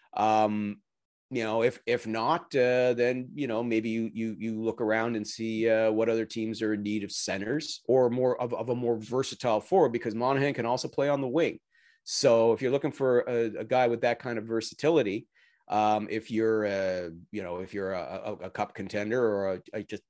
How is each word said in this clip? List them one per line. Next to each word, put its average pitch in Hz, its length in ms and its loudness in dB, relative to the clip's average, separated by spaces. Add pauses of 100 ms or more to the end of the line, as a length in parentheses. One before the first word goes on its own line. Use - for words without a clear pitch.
(160)
Um, 107 640 2 (500)
you 120 120 -2
know, 113 200 0
if, 117 220 2
if 120 220 -2
not, 123 480 -2
uh, 123 400 4
then, 123 400 0
you 143 140 -4
know, 113 140 -2
maybe 113 280 0
you, 113 240 -2
you, 110 240 -4
you 110 240 -6
look 110 180 -4
around 113 360 0
and 104 100 -4
see, 113 420 -2
uh, 110 220 4
what 110 180 2
other 113 160 0
teams 110 380 -6
are 110 120 0
in 104 80 -4
need 104 220 -2
of 98 80 -10
centers 104 760 -4
or 127 220 6
more 123 320 0
of, 120 140 -4
of 113 160 -6
a 123 40 0
more 120 220 0
versatile 113 640 -2
forward, 156 320 4
because 117 220 -4
Monahan 135 400 0
can 120 100 -4
also 120 240 -2
play 143 200 -2
on 143 120 0
the 135 80 -2
wing. 139 300 0 (460)
So 117 480 4
if 113 100 0
you're 127 80 0
looking 139 220 0
for 127 300 4
a, 117 380 -2
a 110 40 -6
guy 127 240 2
with 117 140 0
that 120 180 0
kind 120 180 -6
of 107 60 -6
versatility, 113 840 0 (420)
um, 107 420 2
if 110 200 -6
you're 110 340 2
a, 95 460 -2 (220)
you 104 100 -6
know, 87 160 -6
if 92 160 -10
you're 95 180 -4
a, 92 480 -8
a, - 60 -10
a 92 40 -12
cup - 220 -4
contender 107 500 -2
or 98 320 2
a, 90 80 -8 (180)
a - 20 -8
just - 280 -12